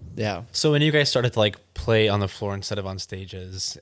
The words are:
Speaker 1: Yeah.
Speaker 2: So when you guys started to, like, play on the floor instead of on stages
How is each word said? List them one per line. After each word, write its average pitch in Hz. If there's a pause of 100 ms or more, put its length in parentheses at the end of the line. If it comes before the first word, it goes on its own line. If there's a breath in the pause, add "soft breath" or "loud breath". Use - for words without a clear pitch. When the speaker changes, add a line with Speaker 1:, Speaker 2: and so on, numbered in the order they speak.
(140)
Speaker 1:
Yeah. 104 (100)
Speaker 2:
So -
when 147
you 151
guys 147
started 123
to, -
like, 107 (180)
play 110
on 101
the 98
floor 101
instead 98
of 95
on 95
stages 92